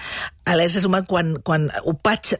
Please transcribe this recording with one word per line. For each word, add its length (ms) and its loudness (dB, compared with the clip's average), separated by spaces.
a 100 2
l'ésser 320 2
humà 220 2
quan, 340 0
quan 240 2
ho 160 -2
patx-, 400 0